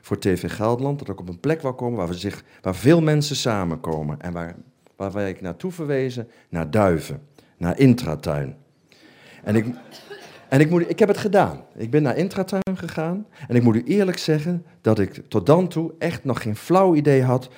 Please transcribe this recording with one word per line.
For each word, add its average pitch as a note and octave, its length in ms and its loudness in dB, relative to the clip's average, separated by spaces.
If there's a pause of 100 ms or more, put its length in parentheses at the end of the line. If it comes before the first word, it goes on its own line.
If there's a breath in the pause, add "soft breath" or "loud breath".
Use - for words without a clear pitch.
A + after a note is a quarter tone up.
voor - 180 -4
T - 60 -12
V F2+ 280 0
Gelderland. B2 460 -2
Dat C3+ 100 -12
ik F#2 120 -10
op F2+ 80 -12
een F2 120 -12
plek D#3 220 -2
wou C3 120 -4
komen A#2+ 240 -6
waar E2+ 100 -2
we F2+ 60 -4
zich, F#2 300 -8 (180 soft breath)
waar F#2 140 -4
veel D3+ 260 6
mensen D3 340 2
samenkomen. D#2+ 840 -4
En F2+ 120 -10
waar, E2+ 240 -10 (400)
waar G2 160 -8
wij G2 280 -4
naartoe F#2+ 320 -8
verwezen, C3 560 -4 (200 soft breath)
naar D#2+ 220 -4
Duiven, E2 520 2 (340 soft breath)
naar E2+ 220 -4
Intratuin. D#2 760 2 (880 loud breath)
En G#2+ 120 0
ik, A2 100 2 (840 loud breath)
en C3+ 120 4
ik D3+ 100 6
moet, E3+ 200 2
ik E3+ 80 -4
heb G#3 100 6
het G3+ 80 0
gedaan. E3+ 480 0 (120)
Ik A2+ 140 -8
ben D3+ 120 4
naar A#2+ 140 0
Intratuin F#3+ 460 -2 (120)
gegaan. F3 520 -6 (220 loud breath)
En A#2+ 80 0
ik A#2+ 60 6
moet A#2 120 6
u A#2 100 2
eerlijk F#3+ 340 2
zeggen E3 460 -2 (160 soft breath)
dat A2 180 2
ik G2 300 -2
tot G2+ 180 0
dan E3+ 220 6
toe D#3+ 300 -4
echt E3 260 -4
nog B2+ 180 -4
geen G#2+ 140 -4
flauw F#3 380 4
idee C#3+ 280 4
had B2+ 360 0